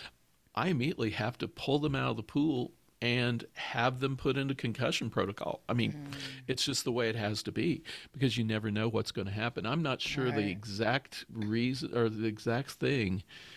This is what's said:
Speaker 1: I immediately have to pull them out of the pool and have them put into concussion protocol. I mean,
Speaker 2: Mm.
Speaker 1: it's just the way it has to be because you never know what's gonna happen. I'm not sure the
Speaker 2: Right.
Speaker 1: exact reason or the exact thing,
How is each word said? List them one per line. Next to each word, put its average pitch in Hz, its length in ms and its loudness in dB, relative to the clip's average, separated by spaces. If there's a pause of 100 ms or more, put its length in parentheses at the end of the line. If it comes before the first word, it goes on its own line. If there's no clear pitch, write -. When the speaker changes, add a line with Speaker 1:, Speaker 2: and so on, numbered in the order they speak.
(560)
Speaker 1:
I 165 140 2
immediately 123 400 2
have 110 300 -2
to 107 100 -4
pull 139 300 0
them 143 160 0
out 131 160 0
of 113 60 -2
the 110 60 -6
pool 143 480 2 (300)
and 120 440 2 (100)
have 127 440 0
them 135 160 0
put 131 220 0
into 139 180 0
concussion 123 540 0
protocol. - 580 -2
I - 60 0
mean, 113 180 4
Speaker 2:
Mm. 143 240 -10 (320)
Speaker 1:
it's 131 160 -2
just 135 220 -2
the 135 80 2
way 117 160 2
it 110 80 -2
has 104 260 0
to 104 80 -4
be 120 320 0 (300)
because 123 240 2
you 117 80 2
never 110 260 0
know 107 160 2
what's 110 240 0
gonna 95 200 -4
happen. 107 340 -2
I'm 143 160 0
not 139 180 0
sure 135 320 0
the 131 60 0
Speaker 2:
Right. 151 100 2
Speaker 1:
exact 107 840 -2
reason 117 680 0
or 117 100 6
the 110 200 -2
exact 117 440 -2
thing, 110 520 0 (340)